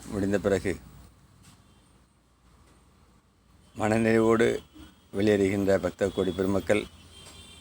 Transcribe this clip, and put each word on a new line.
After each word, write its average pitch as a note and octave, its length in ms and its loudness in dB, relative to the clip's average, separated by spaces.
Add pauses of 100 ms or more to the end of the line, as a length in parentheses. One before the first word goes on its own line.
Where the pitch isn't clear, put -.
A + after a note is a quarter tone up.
முடிந்த G2+ 320 -2
பிறகு F#2+ 340 -2 (3000)
மனநிறைவோடு A2+ 680 2 (680)
வெளியேறுகின்ற G2+ 680 2
பக்த F2+ 300 -4
கோடி F#2 240 -2
பெருமக்கள் F#2+ 500 -2 (800)